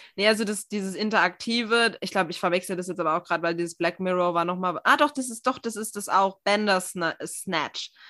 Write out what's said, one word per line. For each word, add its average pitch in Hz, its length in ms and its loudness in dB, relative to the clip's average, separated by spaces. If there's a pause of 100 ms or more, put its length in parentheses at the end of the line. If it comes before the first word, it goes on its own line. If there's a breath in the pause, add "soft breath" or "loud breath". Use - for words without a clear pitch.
(160 loud breath)
Nee, 202 120 2
also 220 160 4
das, 208 240 -4
dieses 190 280 -4
Interaktive, 220 1040 2
ich 190 100 -4
glaub, 185 200 2
ich - 80 -12
verwechsel 185 360 0
das 180 120 -4
jetzt 180 120 -4
aber 160 160 0
auch 170 80 -4
grad, 165 200 -2
weil 170 120 0
dieses 170 200 -4
Black 170 240 -2
Mirror 180 340 2
war 170 100 2
noch 180 140 -2
mal, 180 260 -2
ah, - 140 6
doch, 294 140 4
das 262 180 -6
ist, 226 160 -10
doch, 262 140 0
das 226 160 -6
ist 214 200 -8
das 208 140 -8
auch, 190 340 2
Bandersnatch. 185 1500 -2 (180 loud breath)